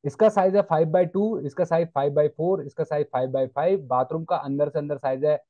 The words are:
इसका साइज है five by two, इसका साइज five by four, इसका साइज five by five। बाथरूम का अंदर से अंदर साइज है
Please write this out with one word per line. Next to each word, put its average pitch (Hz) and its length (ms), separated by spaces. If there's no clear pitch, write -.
इसका 208 260
साइज 190 260
है 202 60
five 160 260
by 180 200
two, 202 380
इसका 156 180
साइज 165 240
five 143 140
by 147 180
four, 160 360
इसका 151 180
साइज 147 320
five 131 200
by 135 160
five। 175 300
बाथरूम 131 440
का 180 100
अंदर 143 340
से 151 100
अंदर 147 180
साइज 131 280
है 151 100